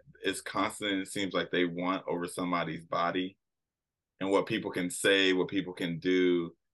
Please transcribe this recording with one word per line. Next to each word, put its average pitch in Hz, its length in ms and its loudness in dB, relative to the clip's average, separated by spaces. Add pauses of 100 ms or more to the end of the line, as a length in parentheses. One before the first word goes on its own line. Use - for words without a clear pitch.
(240)
is 95 180 0
constant, 101 600 -2
it 98 60 -6
seems 98 260 -4
like 85 160 -2
they 90 160 2
want 90 420 -2
over 87 200 -2
somebody's 85 580 -4
body 87 500 -2 (840)
and 95 100 -2
what 95 160 4
people 101 240 -4
can 90 220 -2
say, 98 420 4
what 90 140 2
people 90 260 -4
can 85 240 -4
do. 87 560 2 (200)